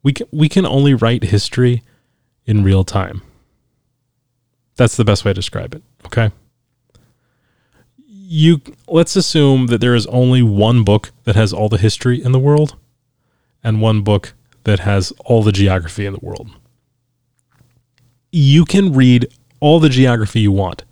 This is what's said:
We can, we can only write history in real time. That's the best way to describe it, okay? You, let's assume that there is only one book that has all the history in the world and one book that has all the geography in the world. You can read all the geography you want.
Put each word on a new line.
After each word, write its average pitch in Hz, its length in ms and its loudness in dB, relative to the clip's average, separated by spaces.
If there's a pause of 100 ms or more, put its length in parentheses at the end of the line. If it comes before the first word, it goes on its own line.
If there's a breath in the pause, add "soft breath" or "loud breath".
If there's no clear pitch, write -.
We 139 120 0
can, - 180 -12
we 151 160 0
can 190 160 0
only 139 300 0
write 113 300 -2
history 120 580 -2 (640)
in 104 180 0
real 95 200 2
time. 92 360 -6 (1600)
That's 120 200 0
the 117 80 0
best 101 220 -2
way 101 60 0
to - 20 -2
describe - 400 -10
it, 156 80 -20 (240)
okay? 110 240 -2 (1800)
You, 170 560 0 (260)
let's 165 260 0
assume 139 520 2
that 117 160 -2
there 123 120 0
is 113 120 -2
only 127 360 2
one 110 420 2
book 104 280 0 (120)
that 98 120 0
has 107 160 0
all 104 160 -4
the 107 80 -2
history 113 460 -2
in 123 100 -2
the 131 60 2
world 147 380 0 (880)
and 110 200 -2
one 110 180 0
book 101 320 -2 (320)
that 101 160 0
has 98 320 -2 (140)
all 113 160 2
the 104 100 2
geography 95 540 -2
in 98 80 -10
the - 80 -14
world. - 280 -16 (1800)
You 151 320 4
can 190 300 0
read 127 320 4 (340)
all 156 200 4
the 156 100 4
geography 123 500 0
you 101 120 2
want. 95 400 -4